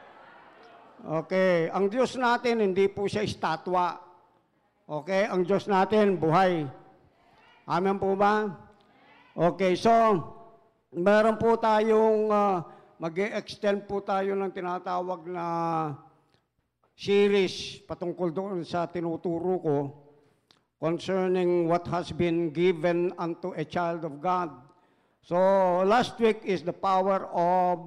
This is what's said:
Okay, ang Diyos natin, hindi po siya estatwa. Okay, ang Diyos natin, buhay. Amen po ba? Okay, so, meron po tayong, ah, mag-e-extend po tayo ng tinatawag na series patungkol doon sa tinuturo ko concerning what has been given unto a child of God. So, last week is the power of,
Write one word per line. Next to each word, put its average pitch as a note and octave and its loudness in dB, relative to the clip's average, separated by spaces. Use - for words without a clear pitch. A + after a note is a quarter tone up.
Okay, E3+ 0
ang F#3+ 0
Diyos A#3+ -2
natin, A#3+ 0
hindi G3 2
po G3 -4
siya G#3 -4
estatwa. F3+ -2
Okay, F#3+ -2
ang F#3 0
Diyos F#3 0
natin, G3 4
buhay. E3 2
Amen F#3+ 0
po F#3+ 0
ba? G#3 2
Okay, F3 2
so, A3 2
meron G#3+ 4
po A3+ 2
tayong, A3 2
ah, G3+ 2
mag-e-extend G3+ -4
po G3+ -6
tayo G3 -2
ng G3 -4
tinatawag F3+ -6
na F3 -8
series G3+ 0
patungkol E3+ -6
doon F#3+ -6
sa E3+ -4
tinuturo E3+ -2
ko D#3 2
concerning F3 0
what E3+ 2
has F3 -6
been E3+ 0
given F3 0
unto F3 -6
a D#3 -6
child E3+ -4
of D3 -12
God. F3+ -2
So, F3 0
last A#3 2
week A3 0
is E3+ -4
the - -6
power F#3+ 0
of, F3+ 0